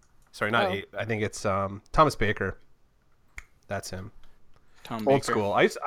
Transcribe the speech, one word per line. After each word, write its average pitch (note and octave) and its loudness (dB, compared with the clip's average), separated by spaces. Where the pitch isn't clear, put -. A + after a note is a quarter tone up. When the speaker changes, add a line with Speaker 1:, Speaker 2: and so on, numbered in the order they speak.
Speaker 1:
Sorry, G#2+ -2
not A2+ 4
Speaker 2:
Oh. F2+ 0
Speaker 1:
eight. G2 -4
I G2+ -2
think A2 -2
it's, - -2
um, G2 -2
Thomas D3+ 6
Baker. G#2 -2
That's G2 -8
him. F#2+ -10
Speaker 3:
Tom A2+ -4
Speaker 1:
Old C3+ 6
Speaker 3:
Baker. A#2+ -2
Speaker 1:
school. G#2 2
I B2 4
used, G#3+ 2